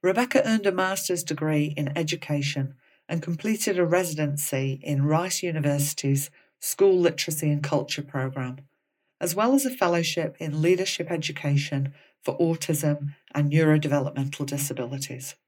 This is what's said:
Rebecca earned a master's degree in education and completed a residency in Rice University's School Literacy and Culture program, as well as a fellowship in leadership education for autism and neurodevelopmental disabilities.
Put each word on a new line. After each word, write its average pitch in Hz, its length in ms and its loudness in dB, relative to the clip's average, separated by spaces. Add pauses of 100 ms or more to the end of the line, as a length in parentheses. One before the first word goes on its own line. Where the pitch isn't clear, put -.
Rebecca 240 420 4
earned 220 200 2
a 196 80 2
master's 185 500 0
degree 151 540 0
in 143 200 -4
education 143 760 -4 (360)
and 165 120 -4
completed 202 560 -2
a 175 40 6
residency 147 1000 0
in 139 200 0
Rice 165 380 2
University's 143 880 0 (300)
School 190 360 4
Literacy 165 540 0
and 147 140 0
Culture - 400 -2
program, 131 560 -6 (600)
as 165 140 -2
well 226 220 2
as 277 100 2
a 254 100 -4
fellowship 170 640 0
in 151 240 -4
leadership 175 480 2
education 143 840 -2 (320)
for - 140 -4
autism 151 760 0 (180)
and 147 180 2
neurodevelopmental 147 960 2
disabilities. 135 880 -6 (140)